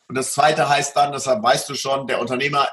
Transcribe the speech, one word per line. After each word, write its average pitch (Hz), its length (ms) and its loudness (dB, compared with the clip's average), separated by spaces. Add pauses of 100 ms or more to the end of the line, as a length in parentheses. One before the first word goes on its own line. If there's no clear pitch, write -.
Und 127 80 -6
das 131 160 -4
zweite 151 360 2
heißt 139 280 0
dann, 143 160 2
deshalb 127 300 -2
weißt 131 260 2
du 139 60 -8
schon, 135 320 -2
der 117 140 -2
Unternehmer 135 520 0